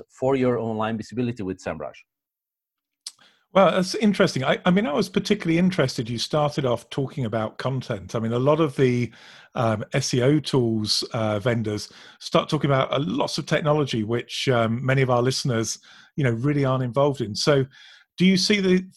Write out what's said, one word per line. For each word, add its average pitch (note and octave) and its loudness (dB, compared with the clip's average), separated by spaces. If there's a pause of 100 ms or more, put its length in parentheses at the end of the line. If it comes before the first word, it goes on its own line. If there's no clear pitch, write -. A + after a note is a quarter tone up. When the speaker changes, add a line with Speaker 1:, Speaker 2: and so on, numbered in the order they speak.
Speaker 1:
for C3+ 0
your B2+ 2
online A2 -4
visibility A#2 -6
with F#2 -6
Semrush. D2+ -8 (1500)
Speaker 2:
Well, F#3+ 6
that's F#3 -2
interesting. F#3+ 2
I, D#3+ 0
I F#3 2
mean, G3 4
I C#4+ -4
was G#3+ -2
particularly F#3 0
interested, D#3+ 0
you A#2 -6
started D3 -2
off A#2+ -2
talking C3+ -4
about A2 -4
content. B2 -6
I A#2+ -2
mean, A2+ -2
a A#2+ 0
lot D3 2
of D#3 0
the, B2 2 (440)
um, A2+ 0
S C#3 -2
E B2+ 2
O D3 4
tools, A2+ 0 (100)
uh, G#2+ -2
vendors G#2+ -2 (280)
start - 0
talking D3 -2
about, C3 2
uh, C3 0
lots F#3 -4
of D#3 -8
technology, D3 0
which, A#2 -6
um, A#2 2
many C3+ 2
of B2+ 2
our B2 4
listeners, A#2+ -2 (360)
you D#3 -2
know, B2 2
really C#3 0
aren't C3 0
involved C3+ 0
in. G3+ -6
So C#3+ 2 (520)
do F3+ 2
you F#3+ 6
see G3+ 2
the, F#3 2 (120)